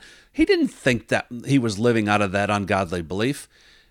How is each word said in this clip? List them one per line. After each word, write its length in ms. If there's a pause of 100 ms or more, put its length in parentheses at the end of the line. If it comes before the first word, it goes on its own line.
(320)
he 140
didn't 220
think 400
that 180 (180)
he 140
was 200
living 300
out 140
of 100
that 180
ungodly 520
belief. 460 (420)